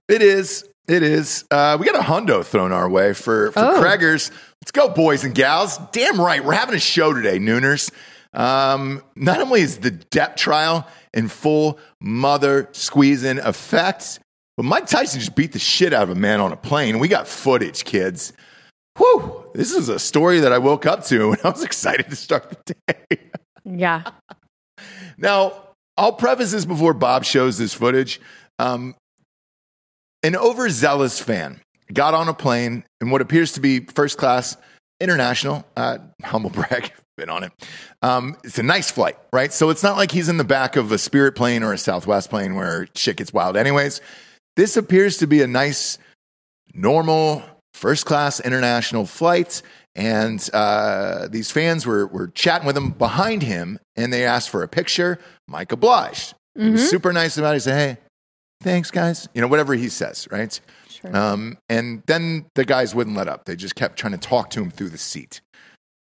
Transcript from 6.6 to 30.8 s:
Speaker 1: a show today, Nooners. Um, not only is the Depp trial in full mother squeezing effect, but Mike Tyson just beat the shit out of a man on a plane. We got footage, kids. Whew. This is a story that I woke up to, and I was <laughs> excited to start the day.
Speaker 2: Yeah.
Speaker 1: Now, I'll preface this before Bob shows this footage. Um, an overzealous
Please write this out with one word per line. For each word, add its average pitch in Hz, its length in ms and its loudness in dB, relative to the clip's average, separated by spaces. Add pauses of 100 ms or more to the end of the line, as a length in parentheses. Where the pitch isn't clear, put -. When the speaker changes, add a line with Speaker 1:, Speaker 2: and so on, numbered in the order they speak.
Speaker 1:
a 151 40 0
show 156 320 2
today, 107 260 0
Nooners. 123 520 0 (420)
Um, 135 680 0 (140)
not 175 240 2
only 254 200 2
is 147 180 0
the 123 120 -2
Depp 147 460 -2
trial 160 500 0 (260)
in 113 160 -2
full 151 500 0 (220)
mother 139 720 2
squeezing 135 680 2
effect, - 800 -2 (360)
but 131 80 -4
Mike 262 220 0
Tyson 285 340 -2
just 107 140 -8
beat 160 180 0
the - 60 -8
shit - 340 2
out 113 120 4
of 90 60 -4
a 90 40 -4
man 101 260 2
on 95 120 2
a - 40 -10
plane. 131 440 0
We 151 80 2
got 190 180 2
footage, 123 580 0
kids. 95 480 -2 (680)
Whew. - 460 2 (100)
This - 180 -2
is 349 160 0
a 101 100 -2
story 170 420 4
that 135 120 6
I 123 60 4
woke 143 280 2
up 165 200 0
to, 107 260 4
and 104 120 -2
I 190 60 4
was - 140 -6
<laughs> - 0 -
excited - 460 -4
to 139 60 -10
start - 320 -4 (180)
the - 80 -8 (120)
day. - 320 -4 (460)
Speaker 2:
Yeah. 175 400 -2 (1120)
Speaker 1:
Now, 196 360 2 (420)
I'll 208 160 4
preface 240 400 0
this 208 120 -2
before 160 300 2
Bob 127 300 2
shows 127 340 2
this 113 160 -4
footage. 127 460 0 (400)
Um, 123 340 -4 (1300)
an 165 140 0
overzealous 151 840 0